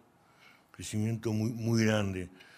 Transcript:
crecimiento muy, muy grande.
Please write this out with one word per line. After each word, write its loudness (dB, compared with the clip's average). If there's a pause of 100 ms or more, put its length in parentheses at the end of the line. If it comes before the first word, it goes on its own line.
(720)
crecimiento -4
muy, 0
muy 2
grande. 2 (280)